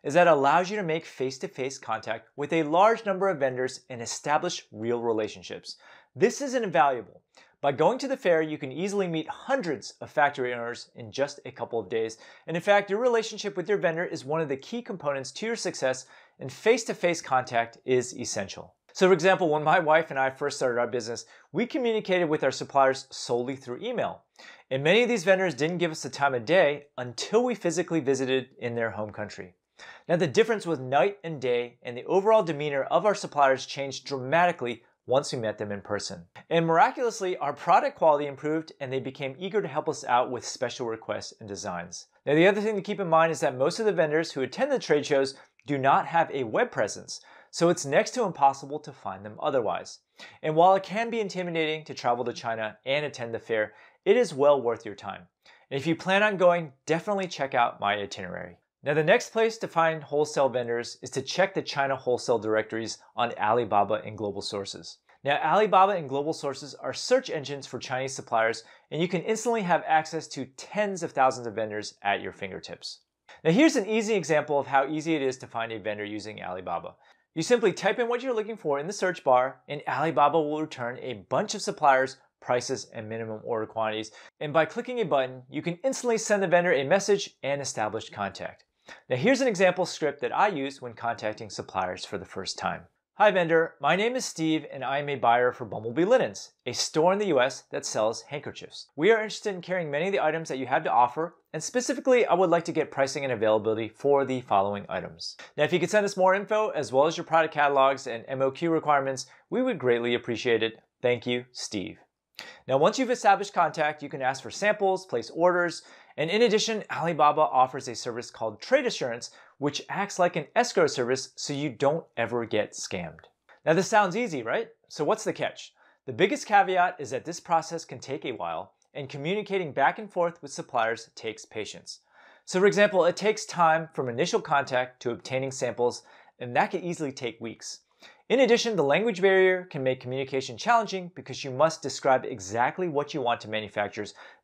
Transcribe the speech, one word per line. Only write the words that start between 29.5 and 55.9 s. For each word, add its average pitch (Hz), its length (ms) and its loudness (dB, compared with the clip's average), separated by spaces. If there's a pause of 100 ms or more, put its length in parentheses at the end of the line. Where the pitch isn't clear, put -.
Now, 170 100 2
the 170 120 2
difference 214 380 2
was 160 120 -2
night 147 460 0
and 160 160 -8
day, 120 420 -2
and 120 140 -10
the 120 80 -10
overall 202 380 4
demeanor 147 420 -2
of 170 200 2
our 202 100 2
suppliers 139 520 2
changed 139 400 -10
dramatically 139 760 0 (220)
once 135 260 0
we 135 60 -4
met 107 200 -4
them 104 140 -4
in 101 80 -6
person. 95 440 -8 (240)
And 165 160 2
miraculously, 202 760 2
our 143 140 -4
product 202 460 2
quality 147 280 4
improved 151 540 -4
and 131 120 -8
they 131 80 0
became 135 380 -6
eager 190 220 -4
to 180 80 -2
help 151 200 -4
us 135 160 -4
out 123 260 2
with 117 160 -8
special 120 400 -6
requests 110 540 -6
and 110 80 -14
designs. 90 580 -10 (180)
Now, 139 100 2
the 165 120 8
other 208 140 4
thing 214 160 -2
to 185 60 -4
keep 202 180 -6
in 180 80 -4
mind 165 240 4
is 143 80 -6
that 131 180 0
most 160 220 0
of 220 60 0
the 202 60 2
vendors 160 380 0
who 135 120 -4
attend 214 280 -2
the 254 80 0
trade 147 260 2
shows 135 300 2 (320)
do 143 100 -2
not 143 300 4
have 165 240 0
a 135 140 -4
web 139 260 0
presence, 98 500 -6 (300)
so - 180 2
it's 131 160 0
next 165 280 0
to 247 120 -2
impossible 139 560 0
to 147 120 -16
find 98 320 -12
them 107 160 -14
otherwise. 107 580 -2 (440)
And 156 120 -2
while 180 220 8
it 190 80 0
can 226 260 -4
be 226 100 -4
intimidating 165 640 -2
to 139 100 -12
travel 123 320 0
to 120 60 -4
China 110 540 -6
and 143 180 0
attend 120 300 -8
the 110 60 -4
fair, 107 320 -2 (320)
it 202 120 6
is 214 160 2
well 143 300 4
worth 113 240 -4
your 101 80 -10
time. 95 280 -14 (480)
And 139 100 -4
if 123 60 -6
you 165 100 2